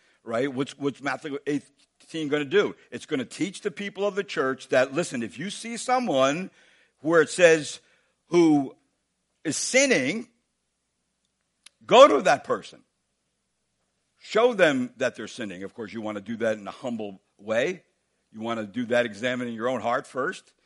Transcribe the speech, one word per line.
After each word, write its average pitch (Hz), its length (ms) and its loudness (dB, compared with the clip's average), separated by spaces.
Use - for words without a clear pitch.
right? 120 280 -2
What's, 131 240 -6
what's 139 240 -6
Matthew 139 460 -6
eighteen - 800 -10
gonna 147 160 -2
do? 143 320 0
It's 120 140 -12
gonna 135 180 -4
teach - 380 -8
the 202 100 -6
people 202 340 -8
of 202 100 -2
the 196 100 -4
church 131 420 -4
that, 135 260 2
listen, 139 300 -4
if 107 160 -10
you 185 100 -8
see 226 280 -12
someone 180 760 0
where 160 220 4
it 147 80 0
says 160 500 4
who 156 480 4
is 147 100 -4
sinning, 226 720 0
go 254 240 12
to 294 140 2
that 151 200 2
person. - 380 -6
Show 240 300 2
them 143 440 2
that 123 180 -2
they're 110 120 -10
sinning. 98 360 -12
Of 95 100 -12
course, 104 180 -12
you 113 80 -10
wanna 104 220 -8
do 110 160 -10
that 110 220 -2
in 98 80 -14
a 90 40 -8
humble 110 480 -10
way. 123 420 -2
You 110 100 -16
wanna 110 260 -6
do 117 180 -6
that 120 220 0
examining 120 480 -6
your 110 120 -4
own 127 140 -2
heart 120 240 -2
first. - 480 -8